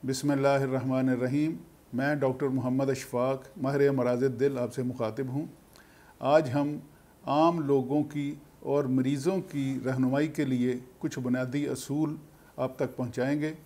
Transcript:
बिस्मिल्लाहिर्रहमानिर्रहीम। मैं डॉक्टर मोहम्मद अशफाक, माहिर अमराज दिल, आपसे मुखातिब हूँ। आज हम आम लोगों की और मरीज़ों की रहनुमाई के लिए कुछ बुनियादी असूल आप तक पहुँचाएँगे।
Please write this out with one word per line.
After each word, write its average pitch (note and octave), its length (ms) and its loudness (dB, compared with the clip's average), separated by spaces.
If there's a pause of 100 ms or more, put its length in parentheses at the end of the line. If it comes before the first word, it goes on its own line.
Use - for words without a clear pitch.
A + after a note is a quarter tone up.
बिस्मिल्लाहिर्रहमानिर्रहीम। C3+ 1500 2 (360)
मैं C#3 260 0
डॉक्टर C3+ 280 0
मोहम्मद C3 420 0
अशफाक, C3 540 -2 (140)
माहिर C#3 300 4
अमराज B2 360 2
दिल, C3+ 340 2
आपसे A#2+ 240 -4
मुखातिब B2 480 -4
हूँ। D3 200 -4 (720)
आज D3 260 4
हम C#3+ 340 -2 (440)
आम D#3+ 340 4
लोगों C#3 420 2
की D3 400 -6 (220)
और C#3 220 0
मरीज़ों C3+ 540 0
की C3+ 440 -4
रहनुमाई C3 440 2
के D3+ 160 -2
लिए B2+ 400 0 (160)
कुछ D3+ 180 -6
बुनियादी B2+ 480 -2
असूल D3 520 -2 (400)
आप C3 200 -2
तक B2+ 180 -2
पहुँचाएँगे। C#3 680 -2